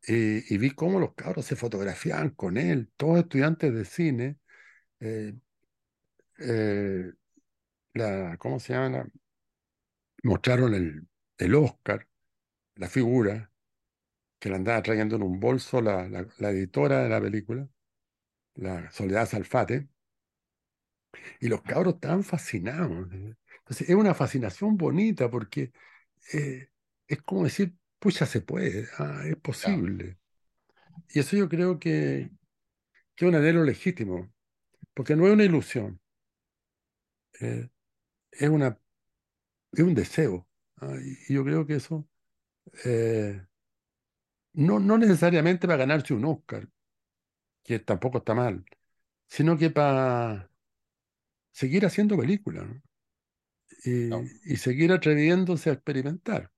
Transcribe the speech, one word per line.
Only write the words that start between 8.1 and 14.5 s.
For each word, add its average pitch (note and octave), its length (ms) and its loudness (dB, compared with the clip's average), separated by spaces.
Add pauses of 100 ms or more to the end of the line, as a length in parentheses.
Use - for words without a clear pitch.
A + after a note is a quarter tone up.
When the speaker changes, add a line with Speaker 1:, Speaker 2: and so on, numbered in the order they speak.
Speaker 1:
¿cómo C3 200 -4
se B2+ 140 -8
llama? C3 160 -2 (100)
La, - 80 -10 (1160)
mostraron A#2+ 500 2
el, E2 340 -2 (300)
el F2+ 180 2
Oscar, A#2 520 0 (680)
la F#2 140 -10
figura, A2+ 640 2 (880)
que G#2+ 100 -8
la F#2+ 80 -2